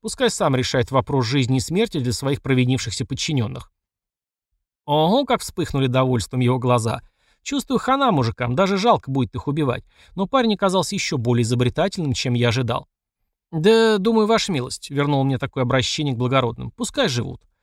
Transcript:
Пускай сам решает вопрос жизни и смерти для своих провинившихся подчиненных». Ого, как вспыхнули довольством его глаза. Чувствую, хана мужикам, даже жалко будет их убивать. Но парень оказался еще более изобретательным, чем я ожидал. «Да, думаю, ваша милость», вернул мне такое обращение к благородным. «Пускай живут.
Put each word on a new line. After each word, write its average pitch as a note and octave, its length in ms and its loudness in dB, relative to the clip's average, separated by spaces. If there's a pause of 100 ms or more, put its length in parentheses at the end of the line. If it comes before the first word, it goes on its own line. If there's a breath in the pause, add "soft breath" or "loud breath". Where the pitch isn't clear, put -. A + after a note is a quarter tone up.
Пускай A#3 280 -2
сам D3 260 0
решает B2+ 360 0
вопрос C3 340 0
жизни C3 320 0
и - 20 2
смерти F3+ 400 -2
для A#2+ 140 -2
своих C3+ 300 -4
провинившихся B2+ 640 0
подчиненных». C3 640 -4 (1120)
Ого, E3 400 2
как A#3+ 160 0
вспыхнули C#3 460 -2
довольством B2+ 540 0
его B2+ 180 2
глаза. A#2 420 0 (400)
Чувствую, C4+ 380 -2
хана C4+ 320 2
мужикам, B2 420 0
даже F#3+ 240 2
жалко G3+ 320 2
будет C3+ 240 -2
их A#2+ 140 -6
убивать. C#3+ 360 -2 (300 soft breath)
Но F#3+ 140 -4
парень A#3 260 2
оказался F#3+ 400 0
еще E3+ 240 -4
более A#2+ 240 2
изобретательным, B2+ 720 0
чем A#2+ 220 -2
я A#2+ 140 2
ожидал. A#2 380 -2 (640)
«Да, A3 460 4
думаю, G#3+ 300 2
ваша A3 240 0
милость», C3 400 -6
вернул C#3+ 320 2
мне C3+ 160 0
такое C3+ 240 -4
обращение C3 500 0
к A2+ 60 -4
благородным. B2 500 0
«Пускай B3 400 -4
живут. A#2+ 320 -4 (220)